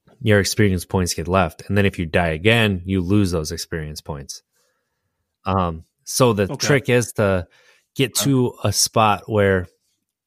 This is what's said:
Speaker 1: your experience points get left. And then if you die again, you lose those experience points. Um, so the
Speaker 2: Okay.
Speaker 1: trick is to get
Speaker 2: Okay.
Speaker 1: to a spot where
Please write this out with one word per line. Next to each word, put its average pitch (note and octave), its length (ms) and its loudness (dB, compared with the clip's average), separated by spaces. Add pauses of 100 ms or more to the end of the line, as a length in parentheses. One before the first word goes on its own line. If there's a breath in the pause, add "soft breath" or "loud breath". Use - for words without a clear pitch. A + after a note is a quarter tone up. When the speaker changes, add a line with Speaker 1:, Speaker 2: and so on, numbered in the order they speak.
(220)
Speaker 1:
your G#2+ 180 4
experience F#2+ 460 0
points F#2 280 -2
get E2 140 -6
left. F2 400 0
And G2 100 0
then G2+ 80 4
if F#2+ 120 -2
you F2+ 80 -4
die E2+ 240 0
again, G2+ 560 0
you F#2+ 160 0
lose F#2+ 300 2
those D#2+ 200 -4
experience D#2 500 -10
points. C#2 420 -14 (1040)
Um, F2 380 -2 (200)
so A#2+ 300 2
the G2+ 100 0
Speaker 2:
Okay. C3 120 -4
Speaker 1:
trick C3 340 0
is B2 240 0
to F#2+ 340 0 (480 soft breath)
get B2 160 -2
Speaker 2:
Okay. - 140 -4
Speaker 1:
to C3 280 2 (100)
a G#2 100 0
spot G#2+ 540 2
where G2 400 2 (580)